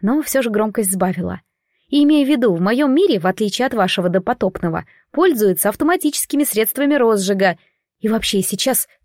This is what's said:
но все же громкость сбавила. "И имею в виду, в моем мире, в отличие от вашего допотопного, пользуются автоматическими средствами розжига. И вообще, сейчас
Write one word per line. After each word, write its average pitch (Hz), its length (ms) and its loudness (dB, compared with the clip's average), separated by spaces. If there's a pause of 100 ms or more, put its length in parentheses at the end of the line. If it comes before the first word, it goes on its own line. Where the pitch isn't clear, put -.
но 247 180 2
все 269 220 -2
же 233 80 -2
громкость 214 420 -2
сбавила. 180 480 -4 (480)
"И 294 160 2
имею 294 220 4
в - 20 0
виду, 240 260 2
в 165 60 -2
моем 254 340 2
мире, 330 240 2
в 170 80 -2
отличие 202 400 -2
от 254 60 -4
вашего 185 380 0
допотопного, 185 760 -2 (260)
пользуются 214 600 0
автоматическими 294 760 -2
средствами 269 520 0
розжига. 196 600 2 (420)
И 220 120 -2
вообще, 214 320 0
сейчас - 460 -2 (160)